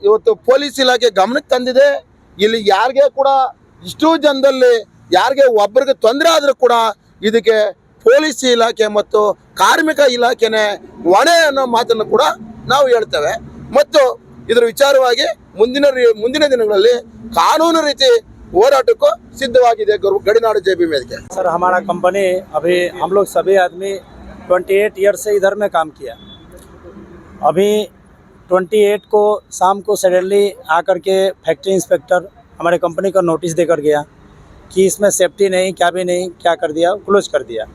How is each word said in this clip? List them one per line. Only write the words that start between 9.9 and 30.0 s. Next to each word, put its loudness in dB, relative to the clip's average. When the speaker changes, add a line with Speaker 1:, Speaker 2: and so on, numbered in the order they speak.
Speaker 1:
ಇಲಾಖೆನೇ 0
ಹೊಣೆ 4
ಅನ್ನೋ -2
ಮಾತನ್ನು -2
ಕೂಡ 4
ನಾವು 2
ಹೇಳ್ತೇವೆ. -2
ಮತ್ತು 2
ಇದ್ರ 2
ವಿಚಾರವಾಗಿ 2
ಮುಂದಿನ 0
ರೀ-, 2
ಮುಂದಿನ -2
ದಿನಗಳಲ್ಲಿ 2
ಕಾನೂನು 2
ರೀತಿ 0
ಹೋರಾಟಕ್ಕೂ 2
ಸಿದ್ಧವಾಗಿದೆ 2
ಗರು-, 0
ಗಡಿನಾಡು 0
ಜೆ -2
ಬಿ -2
ವೇದಿಕೆ. -6
Speaker 2:
सर, -4
हमारा 0
कंपनी -2
अभी, -2
हम -4
लोग 2
सभी 0
आदमी -2
ट्वेंटी -2
एट -2
ईयर 0
से -8
इधर 0
में -4
काम -2
किया। -16
अभी 0
ट्वेंटी 0
एट 2
को 0
शाम 0
को -4
suddenly 0